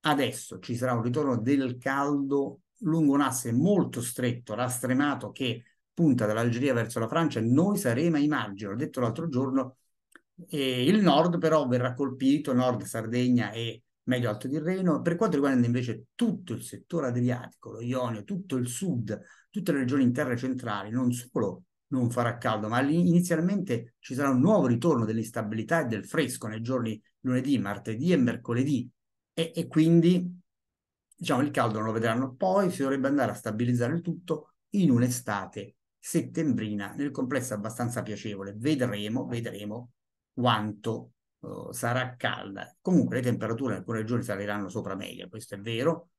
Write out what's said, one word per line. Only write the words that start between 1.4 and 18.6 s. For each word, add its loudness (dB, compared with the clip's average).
caldo -2
lungo 4
un 6
asse 0
molto 4
stretto, -4
rastremato, -2
che -4
punta 4
dall'Algeria 2
verso -2
la -2
Francia. 0
Noi 4
saremo 2
ai 2
margini, -4
l'ho -6
detto -6
l'altro -2
giorno, -2
e 0
il 6
nord 4
però 4
verrà 2
colpito, 0
nord 2
Sardegna 0
e -6
Medio 0
Alto -6
Tirreno. 0
Per 0
quanto 2
riguarda 4
invece -2
tutto -2
il -8
settore -6
adriatico, -2
lo -12
Ionio, -4
tutto -4
il 0